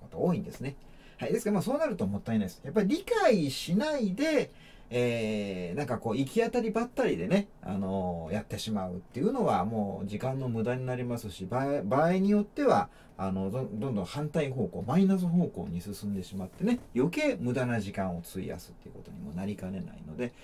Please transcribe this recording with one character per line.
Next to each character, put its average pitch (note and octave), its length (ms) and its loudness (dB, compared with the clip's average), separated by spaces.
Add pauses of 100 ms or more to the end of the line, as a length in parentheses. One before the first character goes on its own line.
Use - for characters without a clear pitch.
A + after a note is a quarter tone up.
こ - 80 -18
と E3 120 -8
多 E3+ 120 4
い B2 60 -2
ん - 40 -4
で - 80 -12
す - 100 -12
ね。 C3+ 140 -6 (420)
は A#2 100 -4
い。 - 60 0
で A#3 60 2
す - 60 -4
か G#3 60 0
ら、 G#3 40 2
ま F#3 40 2
あ、 - 40 0
そ C4+ 120 0
う - 20 2
な D#4+ 100 0
る A3 80 -2
と A2+ 100 -2
も G2 140 -2
っ - 20 -14
た - 120 -4
い - 60 4
な - 60 0
い - 20 -4
で - 60 -10
す。 - 100 -20
や - 80 -8
っ - 20 -8
ぱ G#3+ 80 4
り F#3 60 4
理 D#4+ 160 0
解 C4 460 4
し D#3 260 -2
な D4 220 2
い G#3 180 0
で、 D4 360 2 (380)
え G#2+ 840 0
ー、 - 40 -4
な - 60 0
ん - 40 -6
か A#2 100 -2
こ A2+ 140 -2
う、 A2 60 0
行 C3+ 140 0
き A3+ 100 2
当 A#3 80 2
た A#3+ 120 0
り A3+ 100 0
ば A3 120 0
っ B3 60 -8
た B3+ 160 0
り F3 120 2
で E3+ 100 -2
ね、 G3+ 200 4 (140)
あ G2 160 -4
の F#2 540 -2
ー、 - 20 -4
や G#2 80 0
っ - 40 -8
て A2 120 -8
し A2 140 -6
ま F#2+ 180 -2
う F2+ 60 -8
っ - 20 -6
て - 220 -10
い C#3+ 40 0
う A3+ 80 2
の B3 140 0
は、 G2 200 2
も G2+ 380 -2
う G2+ 40 -4
時 G2+ 120 -6
間 C3 200 -2
の C3 100 -2
無 A2+ 140 0
駄 B2 120 0
に B2+ 100 -4
な B2+ 100 -2
り B2 80 -4
ま A#2+ 140 -4
す A2 140 -8
し、 F#2 140 -10
場 B2 160 -2
合、 C#3 220 0
場 C3 220 4
合 F3 80 4
に F#3+ 160 4
よ G#3 120 6
っ - 20 2
て C#4+ 200 -4
は、 G#3 260 4 (280)
あ F#2+ 140 -2
の、 F#2+ 200 0
ど B2+ 100 -2
ん、 G#2+ 180 -6
ど - 120 -2
ん G#2+ 40 0
ど G2+ 60 0
ん F2+ 40 -2
反 D3 240 -4
対 C#3+ 220 0
方 B2 160 -2
向、 F2+ 200 -6
マ D3+ 120 6
イ G3 60 8
ナ F#3+ 120 6
ス F3+ 80 0
方 E3+ 220 4
向 F2 220 -6
に F2 120 -4
進 G2+ 280 -6
ん G2+ 40 0
で F#2+ 100 -2
し - 120 -12
ま F#2+ 100 -4
っ - 40 -8
て - 140 -12
ね、 A#3+ 160 4 (160)
余 C3+ 140 4
計 D4 300 2
無 B2 140 0
駄 B2+ 120 2
な A#2+ 140 2
時 G2 140 -4
間 F#2+ 220 -2
を E2+ 40 -6
費 F2+ 280 -8
や E2+ 120 -8
す - 120 -18
っ - 100 -18
て - 80 -16
い - 20 -16
う - 40 -16
こ - 80 -16
と - 80 -16
に - 80 -14
も - 120 -10
な E3+ 140 -4
り - 100 -2
か F#2 120 -8
ね F#2+ 140 -4
な - 120 -10
い - 140 -16
の - 100 -10
で、 B2 160 -4 (100)